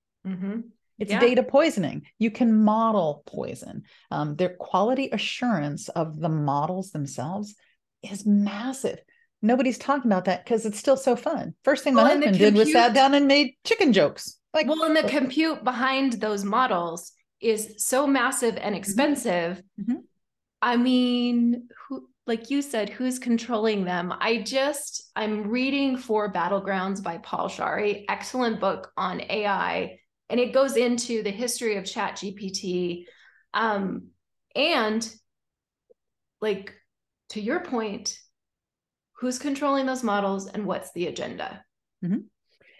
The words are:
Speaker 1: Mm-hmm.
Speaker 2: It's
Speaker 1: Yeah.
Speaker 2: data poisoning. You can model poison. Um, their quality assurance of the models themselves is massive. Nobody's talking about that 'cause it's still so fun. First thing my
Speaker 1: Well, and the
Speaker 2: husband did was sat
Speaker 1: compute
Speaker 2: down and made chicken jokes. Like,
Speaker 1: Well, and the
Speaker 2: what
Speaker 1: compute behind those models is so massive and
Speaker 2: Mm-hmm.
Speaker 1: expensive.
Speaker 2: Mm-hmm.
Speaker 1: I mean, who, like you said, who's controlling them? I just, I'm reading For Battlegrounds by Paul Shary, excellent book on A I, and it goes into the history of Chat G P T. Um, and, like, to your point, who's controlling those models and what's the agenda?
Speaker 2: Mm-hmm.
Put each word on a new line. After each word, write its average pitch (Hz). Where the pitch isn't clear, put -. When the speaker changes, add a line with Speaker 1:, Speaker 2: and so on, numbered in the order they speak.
Speaker 1:
Mm-hmm. 190
Speaker 2:
It's 202
Speaker 1:
Yeah. 214
Speaker 2:
data 247
poisoning. 247
You 220
can 220
model 214
poison. -
Um, 151
their 180
quality 226
assurance 202
of 160
the 160
models 156
themselves 156
is 202
massive. 208
Nobody's 240
talking 262
about 185
that 185
'cause 220
it's 208
still 269
so 247
fun. 254
First 269
thing 277
my 220
Speaker 1:
Well, 247
and 294
the -
Speaker 2:
husband 202
did 208
was 214
sat 233
Speaker 1:
compute 214
Speaker 2:
down 269
and 285
made 277
chicken 302
jokes. -
Like, 311
Speaker 1:
Well, 311
and 311
the 311
Speaker 2:
what -
Speaker 1:
compute 294
behind 262
those 208
models 196
is 214
so 269
massive 247
and 202
Speaker 2:
Mm-hmm. -
Speaker 1:
expensive. 196
Speaker 2:
Mm-hmm. 240
Speaker 1:
I 240
mean, 240
who, 262
like 233
you 277
said, 220
who's 254
controlling 226
them? 180
I 226
just, 269
I'm 214
reading 262
For 214
Battlegrounds 190
by 170
Paul -
Shary, 202
excellent 220
book -
on 185
A 208
I, 175
and 226
it 240
goes 262
into 233
the 202
history 226
of 190
Chat 202
G 196
P 190
T. 180
Um, 208
and, 226
like, 196
to 214
your 254
point, 220
who's 254
controlling 277
those 254
models 196
and 208
what's -
the 175
agenda? -
Speaker 2:
Mm-hmm. 196